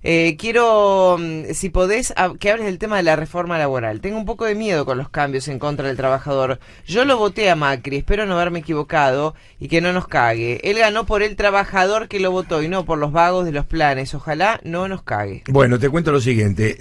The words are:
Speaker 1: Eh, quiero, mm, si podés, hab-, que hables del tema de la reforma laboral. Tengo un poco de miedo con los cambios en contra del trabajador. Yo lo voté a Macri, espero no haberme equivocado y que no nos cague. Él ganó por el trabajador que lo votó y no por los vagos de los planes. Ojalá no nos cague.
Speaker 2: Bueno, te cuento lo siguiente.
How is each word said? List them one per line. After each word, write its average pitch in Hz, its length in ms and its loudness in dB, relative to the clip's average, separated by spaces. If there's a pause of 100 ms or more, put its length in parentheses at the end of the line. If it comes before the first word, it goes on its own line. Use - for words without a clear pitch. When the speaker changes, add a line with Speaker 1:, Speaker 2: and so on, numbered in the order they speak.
Speaker 1:
Eh, 165 300 2
quiero, 208 800 4
mm, 160 340 -6
si 180 160 -6
podés, 190 460 0
hab-, 180 240 -2
que 208 140 0
hables 226 140 -2
del 185 120 -4
tema 214 200 -2
de 180 40 0
la 160 140 4
reforma 170 420 -4
laboral. 123 420 -2
Tengo 202 180 -6
un 214 60 -8
poco 226 200 -6
de 214 100 0
miedo 202 300 0
con 131 140 -2
los 139 100 -8
cambios 139 400 -4
en 135 100 -8
contra 147 300 -4
del 135 80 -4
trabajador. 131 640 -2 (260)
Yo 220 180 0
lo 277 120 4
voté 208 340 2
a 165 60 4
Macri, 139 400 -2
espero 202 280 0
no 190 120 -2
haberme 175 240 0
equivocado 147 760 0 (240)
y 139 80 -10
que 165 140 2
no 180 120 0
nos 180 140 -2
cague. 117 560 0
Él 202 160 0
ganó 214 280 2
por 214 180 0
el 214 100 -4
trabajador 196 720 0
que 202 140 -4
lo 185 100 2
votó 175 320 -2
y 160 60 -2
no 180 160 -2
por 160 140 -2
los 147 120 0
vagos 175 360 2
de 160 60 -4
los 143 140 -2
planes. 143 480 0
Ojalá 160 480 -2
no 175 240 -4
nos 190 160 -8
cague. 104 460 -6
Speaker 2:
Bueno, 127 320 4
te 139 80 2
cuento 160 240 0
lo 143 80 4
siguiente. 110 600 2